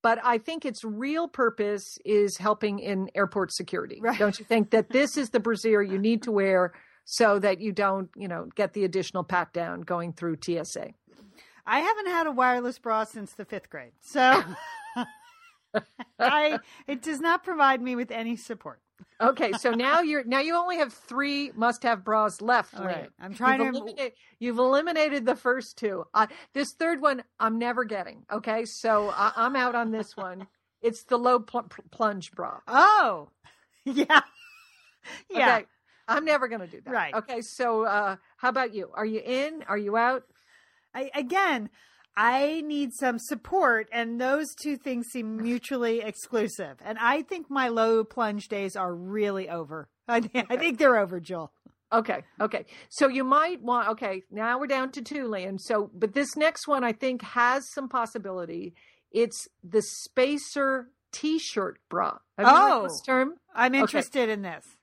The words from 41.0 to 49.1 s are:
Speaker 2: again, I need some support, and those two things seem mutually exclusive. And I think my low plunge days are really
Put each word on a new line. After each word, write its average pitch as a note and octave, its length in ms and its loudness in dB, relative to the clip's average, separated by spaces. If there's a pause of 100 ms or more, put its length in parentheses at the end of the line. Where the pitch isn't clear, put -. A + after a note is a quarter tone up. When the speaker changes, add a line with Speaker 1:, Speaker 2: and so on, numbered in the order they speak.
Speaker 2:
again, C#4+ 540 0 (480)
I C#4 480 2
need C#4+ 240 -4 (100)
some B3 180 0
support, A#3+ 760 2
and A#3 260 -2
those C#4 420 0
two D4 140 -4
things A#3+ 320 -6
seem A3 340 -8
mutually A#3 600 -2
exclusive. G#3 840 -6
And A3 160 -8
I C4+ 220 2
think E4+ 280 -8
my C4+ 200 0
low A3+ 340 4
plunge G#3+ 460 -4
days G3 260 -6
are F#3 180 -4
really F#3+ 560 -4